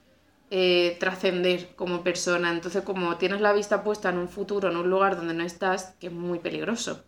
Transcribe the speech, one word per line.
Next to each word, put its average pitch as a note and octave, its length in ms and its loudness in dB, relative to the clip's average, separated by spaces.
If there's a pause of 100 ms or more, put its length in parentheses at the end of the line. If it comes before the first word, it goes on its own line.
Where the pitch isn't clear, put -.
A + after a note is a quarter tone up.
(520)
eh, F3 480 4
trascender F3+ 760 0
como F3+ 280 -4
persona. F3 480 2
Entonces, F3 320 -2
como F3+ 340 -2
tienes G3 240 0
la G#3 100 6
vista G3+ 320 2
puesta G#3 260 -2
en F3+ 100 -2
un F3+ 100 -4
futuro, G3+ 400 -2
en E3+ 80 0
un F3 120 0
lugar F#3+ 280 2
donde E3+ 160 -4
no E3 100 -4
estás, F#3 560 -4
que F3+ 80 -12
es F3 60 -10
muy F3 260 -4
peligroso, D#3+ 680 -6